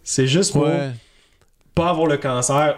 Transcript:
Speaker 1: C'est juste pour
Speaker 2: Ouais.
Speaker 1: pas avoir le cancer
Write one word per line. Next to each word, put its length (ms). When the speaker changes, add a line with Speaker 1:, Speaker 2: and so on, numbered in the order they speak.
Speaker 1:
C'est 240
juste 260
pour 140
Speaker 2:
Ouais. 240
Speaker 1:
pas 160
avoir 180
le 100
cancer 600